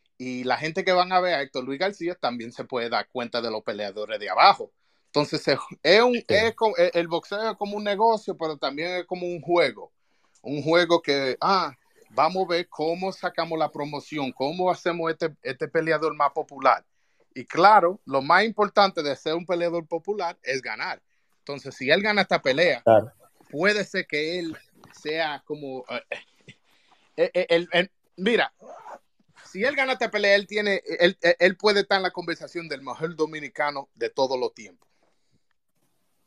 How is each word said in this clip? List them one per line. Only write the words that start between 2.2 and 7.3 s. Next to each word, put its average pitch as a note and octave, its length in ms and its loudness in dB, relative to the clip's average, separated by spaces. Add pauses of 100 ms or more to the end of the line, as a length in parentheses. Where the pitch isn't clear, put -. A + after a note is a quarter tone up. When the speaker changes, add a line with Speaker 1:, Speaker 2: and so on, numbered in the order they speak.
Speaker 1:
se B2+ 120 -12
puede A#2 240 -4
dar A2+ 200 -2
cuenta A#2+ 320 -6
de A#2 100 -4
los G#2+ 120 -6
peleadores G#2 560 -6
de G2+ 100 -8
abajo. C3 440 4 (340)
Entonces, D3 360 -2
se, C#3 160 0 (240)
es F#3 180 8
un, B3 140 4
Speaker 2:
Sí. A#3 140 -6
Speaker 1:
es G#3+ 260 2
co-, G#3+ 220 0
el, F3 180 4
el E3+ 140 0
boxeo G3+ 420 -4